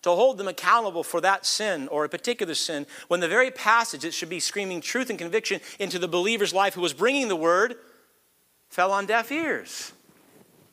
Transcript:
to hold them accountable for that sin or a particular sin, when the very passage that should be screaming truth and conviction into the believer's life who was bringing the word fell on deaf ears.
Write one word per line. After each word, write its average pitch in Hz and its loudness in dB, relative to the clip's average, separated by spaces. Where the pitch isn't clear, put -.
to 175 0
hold 214 4
them 196 -4
accountable 185 2
for 165 -2
that 190 2
sin 175 -2
or 151 0
a 147 -2
particular 202 -4
sin, 143 -4
when 170 2
the 165 0
very 240 2
passage 226 0
that 160 -6
should - -6
be 165 -8
screaming 190 -4
truth 254 -4
and 196 -6
conviction 175 -4
into 185 -4
the 175 -4
believer's 185 0
life 190 2
who 180 -6
was 175 0
bringing 233 2
the 185 0
word 185 4
fell 185 2
on 196 0
deaf 226 0
ears. 277 -4